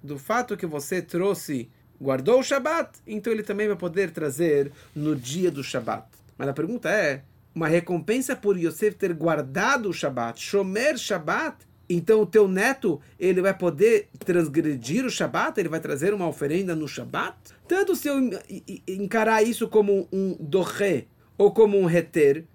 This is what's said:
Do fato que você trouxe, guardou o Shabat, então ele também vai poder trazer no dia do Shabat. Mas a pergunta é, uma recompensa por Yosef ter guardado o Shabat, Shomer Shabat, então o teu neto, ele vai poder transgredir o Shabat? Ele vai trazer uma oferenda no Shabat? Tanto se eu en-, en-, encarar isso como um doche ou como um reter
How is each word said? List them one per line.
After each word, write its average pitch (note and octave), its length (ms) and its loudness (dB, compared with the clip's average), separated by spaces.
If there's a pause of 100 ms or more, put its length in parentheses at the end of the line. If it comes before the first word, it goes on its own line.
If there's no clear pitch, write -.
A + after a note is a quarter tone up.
Do C#3+ 180 -12
fato A3+ 380 -2
que - 80 -8
você D#3+ 360 -6
trouxe, F3 680 -4 (300)
guardou C3+ 400 2
o C4 40 0
Shabat, C#4+ 640 -2
então G#3+ 260 -4
ele G#3+ 80 -4
também G#3 260 -4
vai G3+ 100 -2
poder F3 340 -4
trazer D3 600 0 (240)
no D3+ 200 -2
dia C#3+ 340 -2
do C#3 140 -8
Shabat. A2+ 420 -6 (320)
Mas C3+ 100 -4
a C#3 60 -2
pergunta E3+ 360 -4
é, D#3 340 0 (300)
uma E3 140 -2
recompensa F3 680 0
por G3+ 220 0
Yosef E3+ 400 0
ter F#3 160 -2
guardado E3 760 0
o E3+ 40 -4
Shabat, B2 460 -4
Shomer G3+ 580 0
Shabat, G3+ 600 -4 (320)
então F#3 320 4
o G#3 40 2
teu G3+ 220 6
neto, F#3+ 540 0 (180)
ele F#3 220 2
vai F#3+ 140 2
poder F#3 540 2 (100)
transgredir D#3 840 0
o A#3+ 40 -2
Shabat? G#3 500 -2
Ele E3+ 100 -2
vai D#3+ 100 -4
trazer D#3 340 -2
uma F#3 140 -2
oferenda E3 480 -2
no D#3 120 -4
Shabat? D3 480 -6 (320)
Tanto F#4+ 280 2
se D4 120 -6
eu C#4 120 0
en-, A#3 280 -2
en-, - 400 -14
encarar G#3+ 560 2
isso A3+ 240 0
como G3+ 440 2
um F#3+ 280 -2
doche E3+ 680 -2 (300)
ou G3+ 140 6
como G#3 280 6
um F#3 60 4
reter E3 680 4